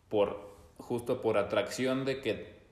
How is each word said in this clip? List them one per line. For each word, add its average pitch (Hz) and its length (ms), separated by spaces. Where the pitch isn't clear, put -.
por, - 400
justo 120 420
por 110 160
atracción 127 720
de 135 160
que - 320